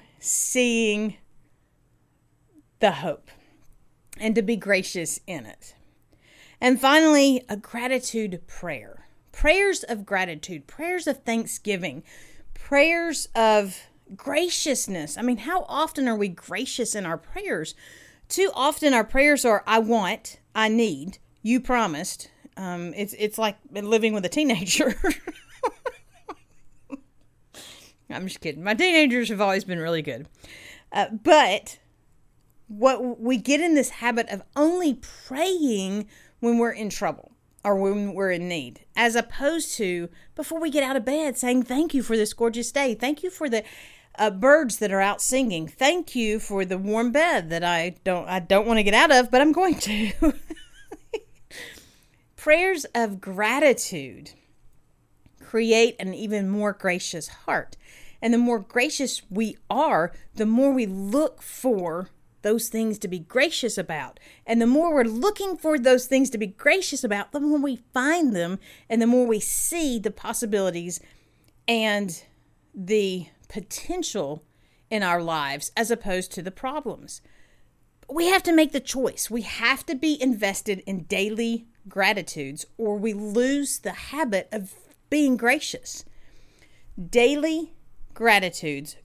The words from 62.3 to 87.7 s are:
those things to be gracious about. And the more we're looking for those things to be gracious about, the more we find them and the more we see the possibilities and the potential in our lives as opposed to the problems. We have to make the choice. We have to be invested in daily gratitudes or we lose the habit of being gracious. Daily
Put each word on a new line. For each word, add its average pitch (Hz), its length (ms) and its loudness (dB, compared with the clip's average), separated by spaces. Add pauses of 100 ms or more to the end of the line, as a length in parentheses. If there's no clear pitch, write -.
those 226 260 0
things 220 300 -2
to 196 100 -6
be 180 100 -6
gracious 247 600 0
about. 151 400 -8 (280)
And 233 140 2
the 226 60 4
more 311 260 4
we're 269 120 4
looking 359 520 -2
for 311 220 0
those 254 280 4
things 262 240 2
to 226 80 -4
be 214 80 -2
gracious 294 580 0
about, 202 280 -4
the 285 80 -6
more 294 180 2
we 277 180 0 (180)
find 285 400 2
them 185 240 -2 (300)
and 226 120 2
the 226 60 4
more 247 200 6
we 220 140 2
see 302 580 -2
the 202 120 -4
possibilities 180 880 -4 (680)
and 208 560 -2 (500)
the 190 540 -2 (200)
potential 190 920 -8 (480)
in 214 120 -2
our 175 200 0
lives 143 540 -4
as 226 140 -2
opposed 190 420 -4
to 180 100 -10
the 180 80 -10
problems. 262 720 -10 (880)
We 339 160 0
have 381 160 4
to 349 100 0
make 311 200 6
the 277 80 -2
choice. - 500 -4
We 226 120 -4
have 240 440 -2
to 330 80 -4
be 294 260 0
invested 214 680 -2
in 185 180 -6
daily 220 640 -2 (220)
gratitudes 185 760 -2 (140)
or 208 180 -2
we 214 160 -2
lose 240 640 0
the 185 140 -8
habit 262 580 -4
of 196 240 -10 (360)
being 277 260 4
gracious. - 680 -2 (1040)
Daily 294 640 2 (400)